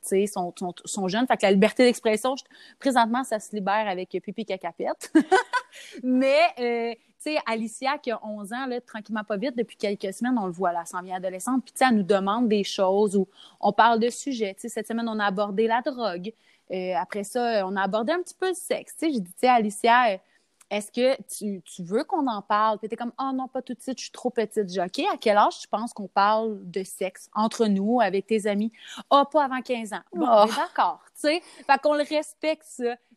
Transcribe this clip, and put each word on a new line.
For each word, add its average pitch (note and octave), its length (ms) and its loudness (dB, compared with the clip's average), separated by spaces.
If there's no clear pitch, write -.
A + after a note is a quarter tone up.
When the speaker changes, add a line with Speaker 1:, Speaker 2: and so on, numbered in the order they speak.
Speaker 1:
tu - 60 -12
sais, G3+ 180 2
sont, F3+ 300 -6
sont, F3+ 160 -6
sont F#3+ 240 -4
jeunes. A3+ 180 0
Fait A#3 80 2
que G#3 100 2
la G3 60 6
liberté G#3 320 6
d'expression, A#3 540 2
je, - 60 -16
présentement, B3 460 2
ça G#3+ 140 -4
se - 140 -14
libère G#3 360 0
avec F#3 200 -6
pipi G3 360 -8
cacapette. - 680 -6
<laughs> F#4+ 880 0
Mais, C4 360 4
euh, A#3 340 -2
tu - 400 -10
sais, D4+ 120 0
Alicia, A#3 520 -4
qui B3 140 -6
a G#3+ 120 -4
onze G#3+ 300 -10
ans, C4 140 -6
là, B3 120 -4
tranquillement G#3+ 460 -8
pas G#3+ 120 -4
vite, A#3+ 200 -4
depuis A3+ 180 -4
quelques G3+ 380 -4
semaines, B3 260 -2
on G3 60 -2
le F3+ 60 -4
voit, F3 200 -2
là, E3+ 100 -4
elle E3 60 -10
s'en F3+ 140 -8
vient F#3 160 -8
adolescente. F#3 480 -4
Puis, - 80 -20
tu - 60 -8
sais, C4 100 4
elle A3+ 80 4
nous G3+ 60 2
demande G3+ 440 2
des G#3 160 2
choses G3 540 0
ou F#3+ 100 2
on G3+ 140 0
parle A3+ 260 4
de A#3+ 100 2
sujets. A3 440 -6
Tu - 80 -20
sais, A#3+ 80 -10
cette A3 180 -8
semaine, A#3 220 -4
on G#3+ 100 -4
a G3+ 60 0
abordé G3+ 420 0
la A#3 140 2
drogue. A3 500 -4
Euh, F#3 260 -4
après F#3 260 -4
ça, A3+ 440 -2
on G3 80 -6
a F#3+ 60 0
abordé G#3+ 320 0
un F4+ 80 -2
petit - 140 -14
peu F#4 120 -4
le F#4 80 -2
sexe. - 420 -8
Tu D4+ 100 -2
sais, D4+ 60 0
j'ai A#3+ 60 -2
dit, « F3 140 -6
Tu - 80 -20
sais, B3 60 4
Alicia, A#3 680 4
euh, F#3+ 40 -4
est-ce G#3 220 -6
que B3 320 2
tu, G3+ 380 -8
tu - 220 -14
veux G3+ 200 0
qu'on D4 240 -2
en G#3 140 -4
parle ? » G#3+ 380 2
Puis A3 60 -8
elle A3 80 -10
était - 20 -6
comme, « A#3+ 240 -6
Oh C4+ 140 -4
non, C4 140 -4
pas B3+ 140 -6
tout B3+ 120 -10
de - 80 -12
suite, C4 180 -8
je - 60 -12
suis - 60 -16
trop - 180 -6
petite. » G#3+ 260 -4
J'ai G#3+ 80 0
dit, « F#3 180 -6
OK, D4+ 320 -2
à D4 40 -6
quel G#3 200 2
âge C4 220 4
tu - 80 -16
penses A3+ 260 -4
qu'on G3 140 -10
parle G#3+ 560 0
de F#3 200 -6
sexe - 520 -10
entre A3 320 0
nous, G#3 320 2
avec G3 280 2
tes G#3+ 200 0
amis ? » « G#3 240 0
Ah, C#4 220 6
pas D4+ 120 2
avant C4 180 -4
quinze A3+ 320 -6
ans. » F3 80 -8
Bon, E4+ 140 -2
Speaker 2:
Oh. G#3+ 160 8
Speaker 1:
on - 20 8
est G#3+ 100 2
d'accord, B3+ 460 -2
tu - 140 -20
sais. E4+ 140 2
Fait C4+ 140 4
qu'on D4 120 2
le D4 160 0
respecte, D#4 560 -4
ça. A#3+ 300 -6